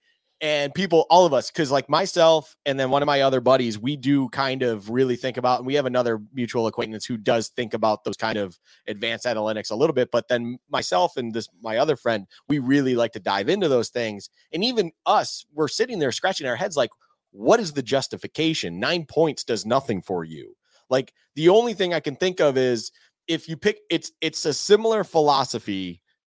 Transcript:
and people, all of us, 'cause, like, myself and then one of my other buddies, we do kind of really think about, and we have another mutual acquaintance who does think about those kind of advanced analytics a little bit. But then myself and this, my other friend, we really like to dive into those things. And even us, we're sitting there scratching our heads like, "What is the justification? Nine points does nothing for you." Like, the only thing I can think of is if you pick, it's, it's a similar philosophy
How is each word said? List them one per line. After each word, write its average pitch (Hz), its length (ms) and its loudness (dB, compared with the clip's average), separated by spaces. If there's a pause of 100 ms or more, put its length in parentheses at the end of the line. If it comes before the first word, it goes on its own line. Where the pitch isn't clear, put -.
(420)
and 147 320 -2
people, 170 360 4
all 180 160 8
of 151 80 2
us, 135 160 0
'cause, 147 200 -2
like, 135 180 0
myself 165 760 2
and 135 160 -2
then 131 100 0
one 139 120 2
of 147 40 0
my 143 160 2
other 131 180 2
buddies, 120 380 2
we 135 180 -4
do 135 340 0
kind 135 320 -2
of 110 280 -2
really 123 260 0
think 120 200 -6
about, 123 220 2
and 127 80 -8
we 135 80 -4
have 143 120 2
another 120 320 0 (140)
mutual 120 340 -2
acquaintance 110 380 -6
who 123 140 -6
does 113 300 0
think 120 260 -6
about 110 300 0
those 104 120 -6
kind 110 220 -4
of 95 200 -6 (280)
advanced 113 400 -6
analytics 107 440 -4
a 110 40 -6
little 147 200 0
bit. 127 160 0
But 117 180 -2
then 120 300 -2 (120)
myself 175 480 0
and 117 160 -6
this, 113 120 -4 (160)
my 110 140 -4
other 143 200 2
friend, 110 300 -2 (220)
we 147 100 0
really 131 360 2
like 117 180 0
to 110 80 -12
dive 101 300 -2
into 190 180 0
those 123 220 2
things. 110 400 -6 (220)
And 170 120 -4
even 226 280 -2 (120)
us, 175 480 0
we're 147 160 -2
sitting 240 300 -4
there 139 140 0
scratching 185 340 -4
our 123 100 -4
heads 175 200 -4
like, 123 140 0 (420)
"What 135 280 4
is 170 140 -6
the 139 80 -4
justification? 127 960 -4
Nine 160 240 -2
points 147 400 0
does 107 220 -4
nothing 117 340 0
for 87 240 -6
you." 78 320 -16 (320)
Like, 127 240 0 (220)
the 156 160 4
only 226 240 4
thing 180 180 -2
I 165 80 0
can 143 160 -6
think 185 240 -2
of 143 160 4
is 127 360 0 (360)
if 165 180 -4
you 160 120 -10
pick, 214 220 -2 (100)
it's, 165 200 -4 (120)
it's 160 240 -4
a 147 80 0
similar 214 500 2
philosophy 123 960 0 (260)